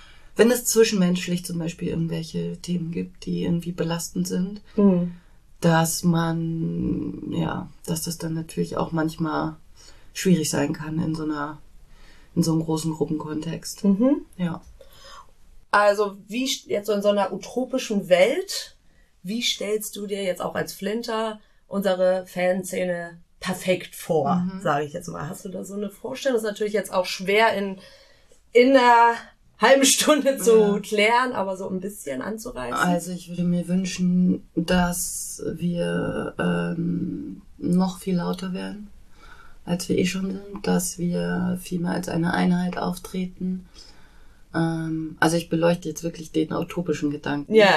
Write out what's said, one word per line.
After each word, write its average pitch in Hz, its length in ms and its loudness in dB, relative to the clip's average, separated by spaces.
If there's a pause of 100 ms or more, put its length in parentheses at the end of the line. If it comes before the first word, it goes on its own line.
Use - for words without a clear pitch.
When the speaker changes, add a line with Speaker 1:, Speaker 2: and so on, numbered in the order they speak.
(360)
Speaker 1:
wenn 226 140 8
es 247 140 0
zwischenmenschlich 180 800 4
zum 170 140 -6
Beispiel 170 300 -4
irgendwelche 165 680 -4
Themen 170 340 -4
gibt, 180 340 -8
die 175 180 -2
irgendwie 175 280 0
belastend 170 540 -4
sind, 185 360 -4 (140)
Speaker 2:
Mhm. 180 360 4 (480)
Speaker 1:
dass 165 420 2
man, 165 1300 -2
ja, - 380 -4 (180)
dass 165 160 -4
das 170 160 -8
dann 165 160 -6
natürlich 165 420 -6
auch 165 140 -2
manchmal 160 680 -2 (580)
schwierig 160 360 2
sein 143 220 0
kann 156 260 -6
in 156 160 -2
so 160 100 -6
einer, 151 340 -6 (760)
in 170 80 2
so 165 100 2
einem 160 100 0
großen 160 300 -2
Gruppenkontext. 156 920 -6
Speaker 2:
Mhm. 240 380 4 (160)
Speaker 1:
Ja. 170 240 -4 (1080)
Speaker 2:
Also 202 460 4 (120)
wie 247 180 -4
st-, - 220 -6
jetzt 202 180 -4
so 214 60 0
in 202 100 0
so 208 60 4
einer 202 240 2
utopischen 220 760 -4
Welt, 226 680 4 (460)
wie 220 200 -4
stellst 214 540 -4
du 202 100 -8
dir 202 160 -6
jetzt 180 180 -2
auch - 140 -4
als 160 180 -4
Flinter 220 680 -4 (280)
unsere 185 580 2
Fanszene 180 920 -2 (220)
perfekt 185 560 -2
vor, 160 400 0
Speaker 1:
Mhm. 185 260 -2
Speaker 2:
sage 151 240 0
ich 143 60 -14
jetzt 170 160 -10
mal? 170 200 -8
Hast 185 160 -12
du 196 40 -12
da 190 160 -10
so 190 100 -12
eine 202 160 -6
Vorstellung? 254 460 -2
Das 220 80 -2
ist 214 60 -4
natürlich 208 240 -4
jetzt 196 180 -2
auch 185 140 0
schwer 202 480 2
in, 196 240 -4 (760)
in 247 240 8
einer 233 380 8 (440)
halben 269 280 8
Stunde 269 520 4
zu 208 360 6
Speaker 1:
Ja. 208 60 0
Speaker 2:
klären, 226 520 2
aber 190 240 -4
so 190 120 -8
ein 185 120 -4
bisschen 208 420 -8
anzureißen. 190 560 -8
Speaker 1:
Also 175 340 2
ich 175 180 -10
würde 175 140 -4
mir 175 240 2
wünschen, 180 840 2
dass 175 880 0 (120)
wir, 170 840 -4
ähm, - 1040 -4 (180)
noch 180 400 0
viel 185 180 -4
lauter 180 360 -4
werden, 196 360 -10 (760)
als 175 240 -4
wir - 100 2
eh 185 80 2
schon 190 240 -4
sind, 196 360 -10
dass 180 320 0
wir 175 600 -2
viel 180 200 -6
mehr 175 120 -2
als 180 160 -4
eine 170 260 0
Einheit 180 440 0
auftreten. 185 880 -6 (880)
Ähm, 160 680 -4
also 160 180 4
ich 165 100 -4
beleuchte 170 400 2
jetzt 156 160 -8
wirklich 165 280 -8
den 156 200 0
utopischen 160 580 -4
Gedanken. 143 440 -4
Speaker 2:
Ja. 220 100 10 (120)